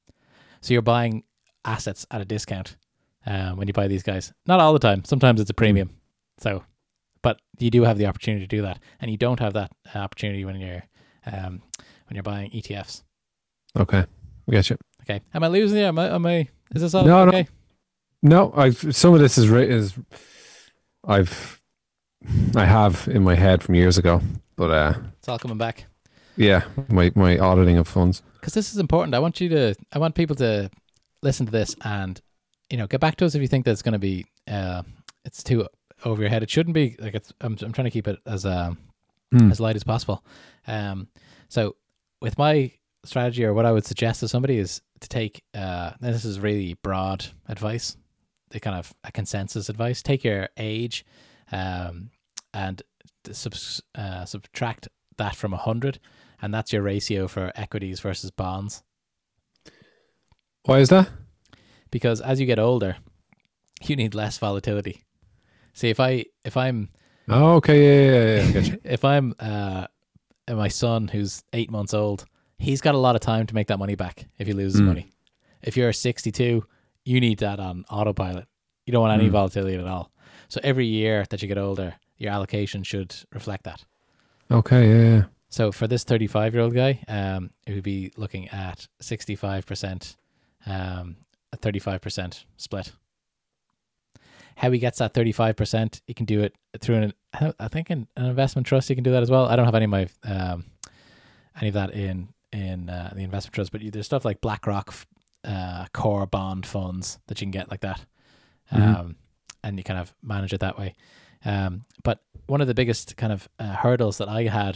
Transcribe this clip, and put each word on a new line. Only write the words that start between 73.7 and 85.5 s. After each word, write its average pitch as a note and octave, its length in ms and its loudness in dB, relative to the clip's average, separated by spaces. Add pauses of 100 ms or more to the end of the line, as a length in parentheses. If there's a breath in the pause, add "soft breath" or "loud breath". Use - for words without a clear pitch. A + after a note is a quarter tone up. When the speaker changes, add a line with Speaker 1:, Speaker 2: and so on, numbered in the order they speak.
Speaker 1:
money G2 160 -4
back F2+ 300 -10 (120)
if G2 80 -10
he G#2+ 80 -4
loses G2 280 2
Speaker 2:
Mm. G2+ 40 8
Speaker 1:
money. - 260 0 (500)
If - 160 -6
you're A#2+ 160 2
sixty-two, A#2+ 720 -2 (400)
you B2+ 160 2
need A2+ 180 2
that G2+ 220 -4
on F2+ 280 -10
autopilot. G2 560 -4 (400)
You A#2+ 60 -10
don't A#2 100 4
want A2 180 4
any G#2+ 100 4
Speaker 2:
Mm. F#2+ 40 2
Speaker 1:
volatility F#2+ 420 0
at F2+ 120 -8
all. F2+ 240 -10 (380 soft breath)
So - 140 -10
every C3 220 0
year A2 440 0
that G2+ 120 -8
you G#2 60 -8
get G2 100 -6
older, F#2+ 380 -6 (220)
your G#2 140 -8
allocation G2+ 520 -6
should F#2+ 320 -10 (180)
reflect G2+ 320 -12
that. - 180 -18 (680)
Speaker 2:
Okay, A#2+ 380 6
yeah, A2+ 260 8
yeah. G2+ 80 6 (260)
Speaker 1:
So A2 220 -2